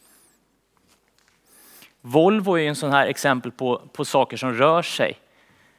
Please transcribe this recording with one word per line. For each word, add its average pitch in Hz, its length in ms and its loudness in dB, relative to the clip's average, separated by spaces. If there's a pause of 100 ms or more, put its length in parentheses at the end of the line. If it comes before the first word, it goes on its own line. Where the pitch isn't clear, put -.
(2000)
Volvo 185 520 2
är 165 80 2
ju 151 60 0
en 147 80 -4
sån 147 160 -4
här 139 160 4
exempel 127 440 -2
på, 123 300 -4 (120)
på 147 120 -6
saker 131 320 -2
som 127 160 -6
rör 156 280 2
sig. - 380 -4 (600)